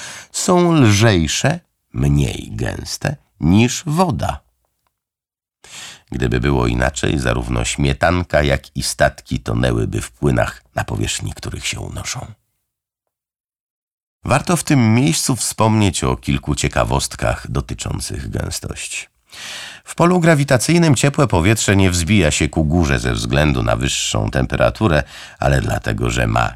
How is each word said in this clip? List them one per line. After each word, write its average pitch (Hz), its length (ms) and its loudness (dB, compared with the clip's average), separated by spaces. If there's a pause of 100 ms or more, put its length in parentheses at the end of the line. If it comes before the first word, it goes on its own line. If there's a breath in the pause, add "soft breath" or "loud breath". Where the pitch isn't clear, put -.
(320 loud breath)
są 175 400 2
lżejsze, 107 880 2 (320)
mniej 69 600 0
gęste - 640 -6 (240)
niż 104 460 4
woda. 151 540 -2 (1700 loud breath)
Gdyby 62 300 -2
było 64 260 2
inaczej, 62 520 0
zarówno 60 460 -2
śmietanka, 78 800 0
jak 71 340 -2
i 71 60 -4
statki - 580 -2
tonęłyby 57 600 -2
w - 100 -10
płynach, 62 520 -2 (120)
na 55 100 -4
powierzchni 52 480 -6
których - 340 -12
się - 140 -6
unoszą. - 460 -10 (2000)
Warto 147 320 2
w - 80 -6
tym 120 300 4
miejscu 139 420 2
wspomnieć 107 680 2
o 64 120 0
kilku 69 380 -4
ciekawostkach 62 960 -2
dotyczących - 800 -8
gęstości. - 760 -8 (800 loud breath)
W - 100 -16
polu 175 260 2
grawitacyjnym 156 760 4
ciepłe 143 320 2
powietrze 101 500 2
nie 98 140 4
wzbija 87 400 2
się 73 180 2
ku 80 160 0
górze 73 340 2
ze 60 140 -2
względu 62 500 0
na 57 140 0
wyższą 57 540 -2
temperaturę, 67 720 0 (360 loud breath)
ale 67 220 2
dlatego, 55 500 -2
że 60 160 -2
ma 57 300 0